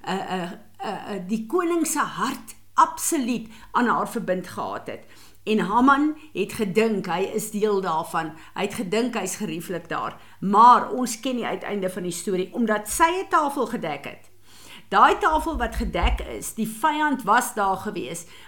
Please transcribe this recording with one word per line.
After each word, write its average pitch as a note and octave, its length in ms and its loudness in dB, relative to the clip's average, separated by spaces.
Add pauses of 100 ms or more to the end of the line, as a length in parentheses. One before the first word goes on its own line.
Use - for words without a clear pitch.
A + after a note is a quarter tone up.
eh, F#3 120 -4
eh, F#3+ 280 -4
eh, G#3+ 460 -10
eh, G3 380 -8
die A3+ 200 -2
koning E4+ 400 0
se - 120 -2
hart A#3+ 560 -4 (240)
absoluut B3 680 0 (240)
aan B3 180 2
haar F3+ 180 0
verbind F3+ 380 -4
gehad G#2 400 -8
het. - 200 -12 (420)
En G#3+ 100 4
Haman C4 580 4 (160)
het G3 200 -4
gedink G#3+ 540 2
hy F3 160 -2 (120)
is G#3+ 160 -4
deel G#3 300 2
daarvan. E3 540 -2 (200)
Hy F#3 120 -2
het - 80 -6
gedink A3+ 420 -2
hy's F#3+ 240 -4
gerieflik E3+ 480 -6
daar. C3 300 -6 (220)
Maar G#3 500 8
ons - 300 -4
ken B3 200 -2
die F#3+ 60 -4
uiteinde F#3 440 -4
van F#3 140 -8
die F3+ 80 -4
storie, F#3 400 -4
omdat G#3+ 380 0
sy E4 180 4
'n F#4 220 -4
tafel D4+ 360 2
gedek E3 380 -6
het. - 240 -16 (600)
Daai C#4+ 320 6
tafel D#4 400 2
wat A3+ 160 -2
gedek F3 440 0 (180)
is, - 180 -10
die A3 120 -2
vyand D4+ 600 0
was A#3 260 2
daar G3 220 0
gewees, E3+ 480 -8 (240)